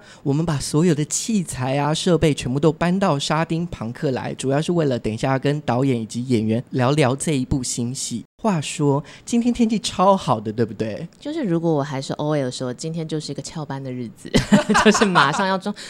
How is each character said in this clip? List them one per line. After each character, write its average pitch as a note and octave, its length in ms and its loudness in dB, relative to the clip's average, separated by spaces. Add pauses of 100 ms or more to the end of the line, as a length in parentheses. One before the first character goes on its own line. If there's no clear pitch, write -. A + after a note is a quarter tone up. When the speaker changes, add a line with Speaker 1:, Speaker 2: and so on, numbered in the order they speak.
(240)
Speaker 1:
我 C#3+ 100 0
们 D#3 100 2
把 D#3+ 140 2
所 D3+ 260 2
有 F3 120 6
的 D3 100 0
器 G#3 380 -2
材 C3 340 -2
啊、 C#3+ 160 0
设 E3 240 2
备 D#3 160 2
全 - 180 -4
部 C3+ 80 -2
都 D#3 120 4
搬 F3 280 0
到 F3 200 2
沙 D#3 260 -2
丁 E3 220 -2
庞 A2+ 260 -8
克 D3+ 160 -4
来， A2 240 -4
主 - 160 -4
要 C#3 100 2
是 D#3 120 0
为 E3+ 140 2
了 C3 120 0
等 A2+ 160 -4
一 - 20 -4
下 C3+ 220 0
跟 C#3+ 240 -2
导 B2+ 240 0
演 B2 160 2
以 A2 60 -6
及 A#2+ 200 -6
演 A#2 160 4
员 A2 280 0
聊 B2+ 220 2
聊 C#3 220 4
这 C#3+ 220 -2
一 B2+ 80 -2
部 C#3 160 0
新 B2 320 -4
戏。 B2 320 -8 (160)
话 F#3 200 0
说， C#3+ 420 0 (220)
今 A#3 160 0
天 A#3+ 100 2
天 A#3 160 4
气 A3 120 0
超 F#3+ 360 2
好 B2+ 240 0
的， A2 140 -6
对 A#2 100 0
不 A2 120 0
对？ A2+ 320 -6 (120)
Speaker 2:
就 D4 140 -8
是 D#4+ 100 -4
如 E3+ 160 0
果 E3 140 0
我 C#3+ 80 2
还 C#3 180 -6
是 - 140 -6
O D3+ 220 -2
L C#3+ 80 0
的 B2+ 80 -4
时 - 120 -8
候， B2+ 80 -4
今 D#3+ 220 -8
天 E3 140 -6
就 D#3 120 -4
是 D3+ 120 -8
一 C#3 40 -10
个 - 60 -8
翘 - 240 -10
班 C3+ 180 -8
的 C3 80 -8
日 B2 180 -8
子， - 220 -16 (220)
<laughs> G#3 320 4
就 A3 60 8
是 - 120 2
马 E3+ 280 4
上 F#3+ 160 0
要 F#3+ 100 0
装， G3+ 160 -6 (160)